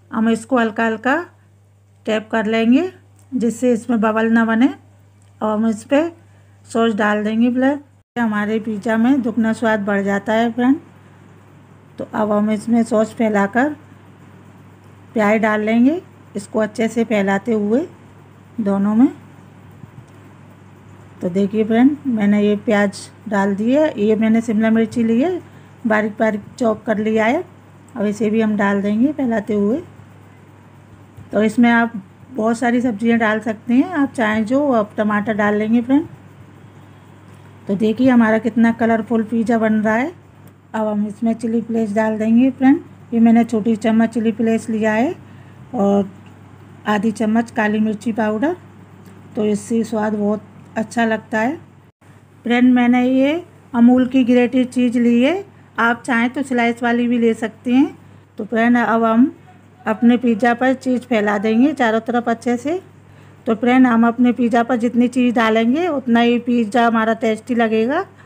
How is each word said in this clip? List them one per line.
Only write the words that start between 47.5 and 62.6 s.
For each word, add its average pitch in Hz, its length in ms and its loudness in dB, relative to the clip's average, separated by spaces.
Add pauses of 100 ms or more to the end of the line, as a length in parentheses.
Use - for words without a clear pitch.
काली 214 300 -2
मिर्ची 220 320 -4
पाउडर। 220 420 -2 (800)
तो 214 100 -2
इससे 214 400 -2
स्वाद 214 300 -4
बहुत 208 280 -2 (320)
अच्छा 226 300 -2
लगता 220 340 -4
है। 254 160 -2 (920)
फ्रेंड, 247 280 4
मैंने 247 320 4
ये 269 380 0 (300)
अमूल 247 340 6
की 262 160 2
grated 247 460 2
cheese 247 300 0
ली 240 220 4
है, 339 220 0 (340)
आप 233 240 0
चाहें 240 280 -2
तो 277 140 -6
slice 240 400 -2
वाली 240 240 0
भी 240 120 0
ले 226 160 2
सकते 240 380 -6
हैं। 294 240 2 (400)
तो 214 80 -10
friend, 233 320 2
अब 226 260 0
हम 233 280 4 (540)
अपने 233 320 2
पिज़्ज़ा 240 360 2
पर 254 220 0
cheese 254 280 -4
फैला 208 340 0
देंगे 220 360 2
चारों 226 280 0
तरफ 233 280 -4
अच्छे 233 280 -2
से। 302 220 -4 (680)